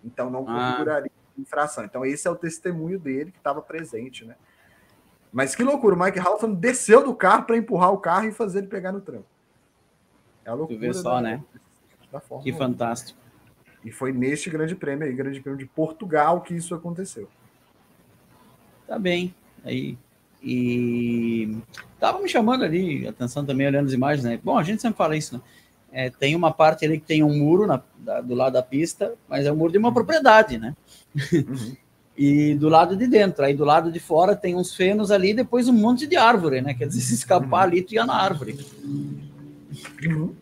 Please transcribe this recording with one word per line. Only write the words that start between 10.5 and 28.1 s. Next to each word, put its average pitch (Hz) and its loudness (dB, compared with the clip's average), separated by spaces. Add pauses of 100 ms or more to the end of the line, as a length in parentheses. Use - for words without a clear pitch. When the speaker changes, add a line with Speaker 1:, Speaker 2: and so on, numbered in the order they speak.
Speaker 2:
Tu 127 -8
Speaker 1:
loucura 120 -8
Speaker 2:
vê 120 -4
só, 175 -2
Speaker 1:
da, 123 0
Speaker 2:
né? 117 -6 (680)
Speaker 1:
da 139 -12
Fórmula 131 -16
Speaker 2:
Que 131 -4
Speaker 1:
um. 160 -8
Speaker 2:
fantástico. 120 -6 (640)
Speaker 1:
E 107 -16
foi 131 -6
neste 135 -4
grande 160 -4
prêmio 147 -6
aí, 135 -4
grande 135 -8
prêmio 139 -10
de 131 -14
Portugal, 156 0
que 175 -10
isso 170 -8
aconteceu. 170 -12 (1600)
Speaker 2:
Tá - -8
bem. 180 -2 (300)
Aí, 127 -6 (440)
e 120 -2 (420)
tava 370 0
me 381 -4
chamando 247 2
ali, 160 -2
atenção 123 -6
também, 139 0
olhando 143 2
as 131 -2
imagens, 135 0
né? 117 -2
Bom, - 0
a 180 2
gente 208 -4
sempre 226 -2
fala 160 0
isso, 147 -8
né? 127 -12 (500)
É, 131 -4
tem 143 0
uma 165 2
parte 156 4
ali 156 0
que 156 -16
tem 156 2
um 147 4
muro 165 4
na, 131 0 (160)
da, 113 -8